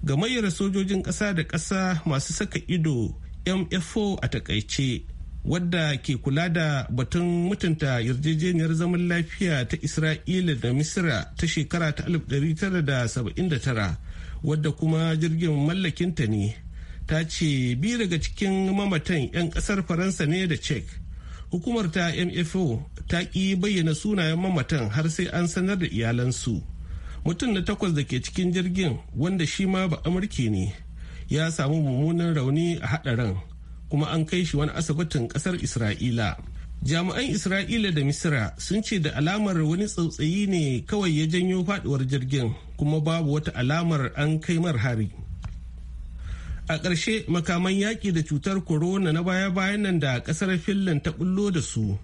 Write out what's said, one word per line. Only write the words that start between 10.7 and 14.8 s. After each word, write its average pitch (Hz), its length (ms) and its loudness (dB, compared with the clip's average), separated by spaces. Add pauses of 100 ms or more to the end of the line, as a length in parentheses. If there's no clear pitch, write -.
Misra 151 640 0
ta 170 100 2
shekara 160 480 0
ta - 100 -6
alif 170 220 2
ɗari 151 320 0
tara 190 220 2
da 131 260 2
saba'in 123 420 -2
da 143 100 2
tara, 104 380 0 (460)
wadda 151 320 2
kuma 160 400 2